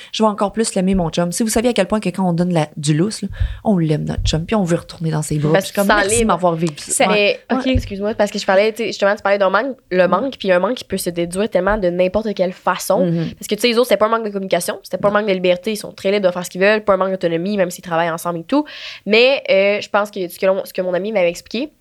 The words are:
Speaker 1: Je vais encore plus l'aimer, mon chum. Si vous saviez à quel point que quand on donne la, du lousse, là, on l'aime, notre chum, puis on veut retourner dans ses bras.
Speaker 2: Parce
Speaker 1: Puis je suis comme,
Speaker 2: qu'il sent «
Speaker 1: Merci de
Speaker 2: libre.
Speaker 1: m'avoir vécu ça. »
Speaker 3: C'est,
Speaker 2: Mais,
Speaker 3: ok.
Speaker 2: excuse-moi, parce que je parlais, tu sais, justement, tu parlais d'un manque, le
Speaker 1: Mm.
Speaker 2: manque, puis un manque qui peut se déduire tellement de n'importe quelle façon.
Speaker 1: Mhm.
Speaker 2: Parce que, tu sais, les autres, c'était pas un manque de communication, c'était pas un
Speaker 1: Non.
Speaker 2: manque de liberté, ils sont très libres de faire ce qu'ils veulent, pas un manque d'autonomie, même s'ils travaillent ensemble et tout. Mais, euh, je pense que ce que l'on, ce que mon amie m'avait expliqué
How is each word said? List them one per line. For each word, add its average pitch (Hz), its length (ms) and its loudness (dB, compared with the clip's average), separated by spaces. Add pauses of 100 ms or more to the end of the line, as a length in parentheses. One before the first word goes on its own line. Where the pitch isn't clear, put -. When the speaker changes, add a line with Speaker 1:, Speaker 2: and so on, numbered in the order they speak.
(140)
Speaker 1:
Je 220 100 0
vais 214 60 4
encore 202 240 -2
plus 220 200 -2
l'aimer, 190 220 2
mon 175 140 0
chum. 175 240 -2
Si 233 100 -2
vous 220 60 0
saviez 240 220 2
à - 20 -4
quel 196 140 2
point 214 120 0
que 208 100 -4
quand 185 200 -2
on - 20 2
donne 175 220 0
la, 156 240 0
du 151 180 0
lousse, 196 280 0
là, 202 40 -6 (380)
on 202 120 4
l'aime, 156 280 0
notre - 180 -4
chum, 160 220 0
puis 226 100 -2
on 208 80 2
veut 170 140 0
retourner - 340 -6
dans 151 100 -2
ses 151 160 -4
bras. 151 140 0
Speaker 2:
Parce 190 140 2
Speaker 1:
Puis - 100 -12
je 202 60 0
suis 196 60 2
comme, - 0 -
Speaker 2:
qu'il 202 80 4
sent « 202 120 2
Speaker 1:
Merci 214 80 2
de 233 60 2
Speaker 2:
libre. 220 120 2
Speaker 1:
m'avoir 170 220 2
vécu 160 200 -2 (140)
ça. » - 20 -4 (120)
Speaker 3:
C'est, 220 40 4
Speaker 2:
Mais, 202 320 2 (120)
Speaker 3:
ok. 254 160 0
Speaker 2:
excuse-moi, 208 480 -2
parce 208 160 0
que 208 80 -6
je - 60 -8
parlais, 208 260 4
tu 214 120 -12
sais, 208 40 -2
justement, 202 300 0
tu - 40 -18
parlais 202 160 2
d'un 196 120 4
manque, 233 260 0 (160)
le 180 160 4
Speaker 1:
Mm. 185 40 2
Speaker 2:
manque, 240 280 0
puis 196 140 -2
un 180 60 4
manque 202 160 0
qui - 100 -14
peut 190 120 -6
se - 120 -4
déduire 175 400 -4
tellement 190 280 0
de 185 120 0
n'importe 185 460 0
quelle 180 180 -2
façon. 185 520 0
Speaker 1:
Mhm. 165 320 -2
Speaker 2:
Parce - 100 -16
que, 208 80 -2
tu 208 60 -6
sais, 247 60 2
les 226 100 2
autres, 247 120 2
c'était 208 80 4
pas 214 80 2
un 214 40 -2
manque 226 160 -2
de 214 40 -4
communication, 190 520 -4
c'était - 160 -8
pas 202 120 0
un - 20 2
Speaker 1:
Non. 208 80 2
Speaker 2:
manque 214 80 -2
de 196 60 2
liberté, 180 400 0
ils 202 40 -6
sont - 140 -12
très - 220 -4
libres 208 120 0
de 180 60 4
faire 180 140 -8
ce - 40 -12
qu'ils 180 120 -6
veulent, 214 240 2
pas 196 80 4
un 190 40 4
manque 190 140 0
d'autonomie, 180 460 -2
même 180 120 2
s'ils - 140 -14
travaillent 170 260 -2
ensemble 170 300 -6
et 165 40 -10
tout. 285 200 0 (420)
Mais, 240 440 4
euh, 202 320 2
je - 80 -14
pense 208 220 0
que 190 160 -6
ce 175 120 -14
que 202 60 -2
l'on, 190 200 0
ce - 80 -18
que - 80 -4
mon 180 120 0
amie 185 180 -2
m'avait 185 180 2
expliqué 226 400 -6 (120)